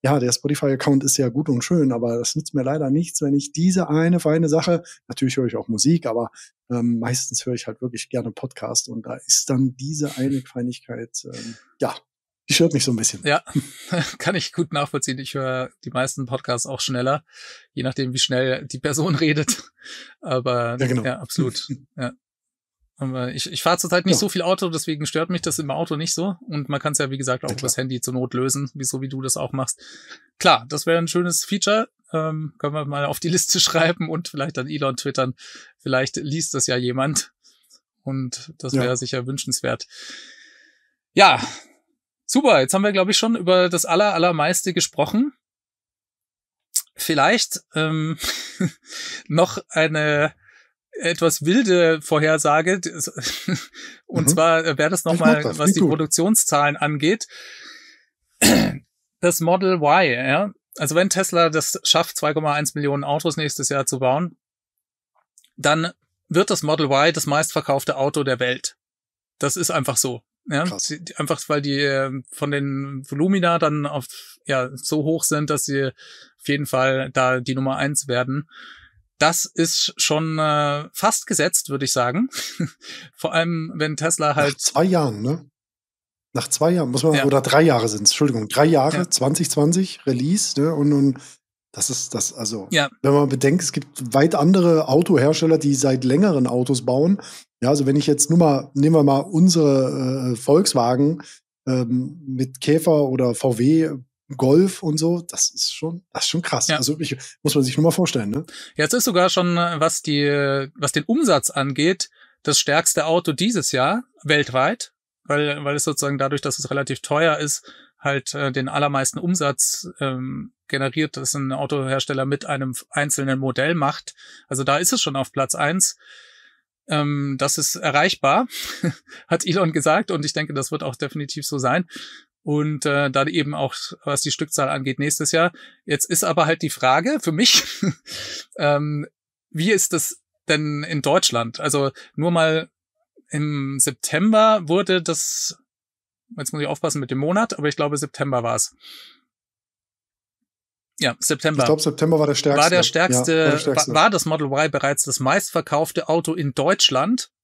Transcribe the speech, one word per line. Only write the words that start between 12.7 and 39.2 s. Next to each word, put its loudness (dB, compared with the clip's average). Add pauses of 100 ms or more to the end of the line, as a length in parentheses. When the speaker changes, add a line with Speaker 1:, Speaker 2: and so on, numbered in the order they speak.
Speaker 1:
mich 0
so 0
ein 0
bisschen. -2
Speaker 2:
Ja, 2 (460)
<laughs> -4
kann -2
ich -4
gut -2
nachvollziehen. -4
Ich -12
höre -4 (160)
die -12
meisten -4
Podcasts -4
auch -8
schneller, 0 (520)
je -4
nachdem, -2
wie -2
schnell 0
die -12
Person 0
<laughs> 0
redet. 0 (520)
Aber -2
Speaker 1:
Ja, 2
genau. 0
Speaker 2:
ja, -4
absolut. -4 (140)
Speaker 1:
<laughs> -20
Speaker 2:
Ja. -6 (840)
Aber -6
ich, -8
ich -8
fahre 2
zurzeit 0
nicht 4
Speaker 1:
Ja. 2
Speaker 2:
so 0
viel -2
Auto, 0
deswegen -4
stört -2
mich -2
das -2
im -6
Auto -2
nicht -4
so. -2 (120)
Und -6
man -2
kann's -2
ja, 0
wie -6
gesagt, -4
auch -6
Speaker 1:
Ja, -6
klar. -8
Speaker 2:
übers -2
Handy -4
zur -6
Not -2
lösen, -2
wie, -10
so -4
wie -8
du -8
das -4
auch -6
machst. -4 (600)
Klar, 2
das -6
wäre 2
ein 0
schönes 0
Feature. 0 (240)
Ähm, -4
können -4
wir -6
mal -4
auf -4
die -4
<laughs> -
Liste 0
schreiben 2
und -6
vielleicht -6
an -6
Elon -4
twittern. -2 (420)
Vielleicht -2
liest -4
das 0
ja -2
jemand. -2 (760)
Und -8
das -8
Speaker 1:
Ja. 0
Speaker 2:
wäre 0
sicher -6